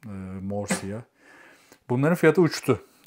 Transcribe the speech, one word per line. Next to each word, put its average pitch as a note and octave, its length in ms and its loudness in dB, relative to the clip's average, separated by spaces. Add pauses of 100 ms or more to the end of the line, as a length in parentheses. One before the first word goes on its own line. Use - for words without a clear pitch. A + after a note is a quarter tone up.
E, G#2+ 40 -12 (320)
mor G2+ 260 -6
siyah. G#2 340 -6 (880)
Bunların C#3 260 2
fiyatı D#3+ 260 6
uçtu. C#3 400 2 (260)